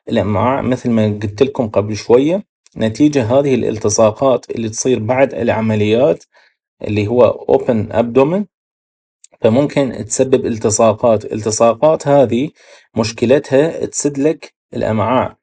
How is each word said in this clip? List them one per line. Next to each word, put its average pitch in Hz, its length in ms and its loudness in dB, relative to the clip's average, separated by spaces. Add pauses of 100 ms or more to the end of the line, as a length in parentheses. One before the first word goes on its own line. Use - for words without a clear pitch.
الأمعاء، 107 540 0
مثل 127 260 -2
ما 107 340 0
قلت 104 200 -2
لكم - 240 -2
قبل 104 280 -2
شوية، 143 500 2 (320)
نتيجة 135 460 0
هذه 131 320 2
الالتصاقات 110 960 0
اللي 113 200 -6
تصير 117 300 -2
بعد 127 340 0
العمليات 110 880 0 (580)
اللي 104 260 -2
هو 120 440 2
open 120 420 0
abdomen، 131 500 2 (1000)
فممكن 131 640 0
تسبب 127 400 0
التصاقات. 110 800 0
الالتصاقات 113 800 0
هذه 139 420 2 (480)
مشكلتها 120 880 0
تسد 143 320 -4
لك 151 360 -2 (200)
الأمعاء، 110 680 -2